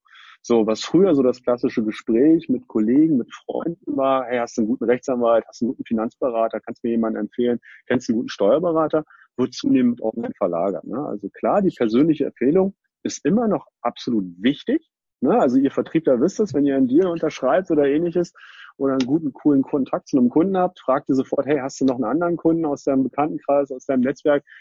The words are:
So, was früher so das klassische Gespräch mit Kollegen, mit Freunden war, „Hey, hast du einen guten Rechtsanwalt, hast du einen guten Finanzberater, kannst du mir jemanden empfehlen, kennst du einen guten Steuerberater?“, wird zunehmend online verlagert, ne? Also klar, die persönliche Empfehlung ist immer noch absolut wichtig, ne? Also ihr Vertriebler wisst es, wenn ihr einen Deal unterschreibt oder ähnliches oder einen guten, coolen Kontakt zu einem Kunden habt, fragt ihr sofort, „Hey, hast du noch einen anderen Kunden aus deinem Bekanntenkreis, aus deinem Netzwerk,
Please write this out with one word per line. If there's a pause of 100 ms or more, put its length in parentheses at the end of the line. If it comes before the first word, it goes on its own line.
(400)
So,
was
früher
so
das
klassische
Gespräch
mit
Kollegen,
mit
Freunden
war,
„Hey,
hast
du
einen
guten
Rechtsanwalt,
hast
du
einen
guten
Finanzberater,
kannst
du
mir
jemanden
empfehlen, (280)
kennst
du
einen
guten
Steuerberater?“, (320)
wird
zunehmend
online
verlagert,
ne?
Also
klar,
die
persönliche
Empfehlung (260)
ist
immer
noch (140)
absolut (140)
wichtig, (320)
ne?
Also
ihr
Vertriebler
wisst
es,
wenn
ihr
einen
Deal
unterschreibt
oder
ähnliches (440)
oder
einen
guten,
coolen
Kontakt
zu
einem
Kunden
habt,
fragt
ihr
sofort,
„Hey,
hast
du
noch
einen
anderen
Kunden
aus
deinem
Bekanntenkreis,
aus
deinem
Netzwerk, (160)